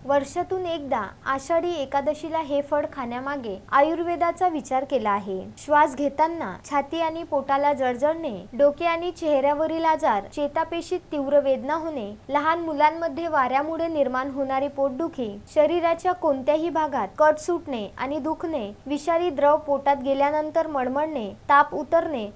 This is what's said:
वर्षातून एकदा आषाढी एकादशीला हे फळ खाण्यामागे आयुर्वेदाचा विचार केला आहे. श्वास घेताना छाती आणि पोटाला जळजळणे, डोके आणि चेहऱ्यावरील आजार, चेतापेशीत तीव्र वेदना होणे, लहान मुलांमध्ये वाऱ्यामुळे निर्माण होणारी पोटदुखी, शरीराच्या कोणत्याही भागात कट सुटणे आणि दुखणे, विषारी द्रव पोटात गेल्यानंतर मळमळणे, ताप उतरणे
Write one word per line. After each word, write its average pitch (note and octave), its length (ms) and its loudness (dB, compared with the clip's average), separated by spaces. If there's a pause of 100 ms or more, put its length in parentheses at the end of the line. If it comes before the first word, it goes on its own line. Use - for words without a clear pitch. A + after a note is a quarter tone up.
वर्षातून F4 600 0
एकदा C#4+ 340 -2 (260)
आषाढी E4 480 0
एकादशीला D4 640 -2
हे C#4+ 240 0
फळ D4 300 0
खाण्यामागे B3 640 -6 (160)
आयुर्वेदाचा E4+ 760 2
विचार C4 360 -2
केला A#3 260 0
आहे. G3 300 -2 (180)
श्वास D4 380 4
घेताना C#4+ 560 -2 (180)
छाती C#4+ 300 -2
आणि E4 220 -2
पोटाला C#4+ 500 0
जळजळणे, B3+ 800 -2
डोके C#4+ 320 4
आणि E4+ 260 0
चेहऱ्यावरील D#4 720 0
आजार, D4 400 2 (120)
चेतापेशीत E4 640 -2 (120)
तीव्र C#4+ 280 4
वेदना C4+ 340 0
होणे, D4+ 380 -6 (160)
लहान D4+ 320 2
मुलांमध्ये D#4+ 680 0
वाऱ्यामुळे D#4 600 0
निर्माण C4+ 420 0
होणारी C4+ 380 -2
पोटदुखी, C#4 600 -2 (260)
शरीराच्या E4 580 2
कोणत्याही D#4 580 0
भागात C#4 380 0 (100)
कट D4+ 200 6
सुटणे C#4+ 480 -4 (120)
आणि C#4 200 -4
दुखणे, D4+ 520 -4 (160)
विषारी E4 440 0
द्रव C#4+ 260 4
पोटात C#4 480 0
गेल्यानंतर D4+ 640 2
मळमळणे, C4+ 600 -2 (200)
ताप D4 260 6
उतरणे D4+ 600 0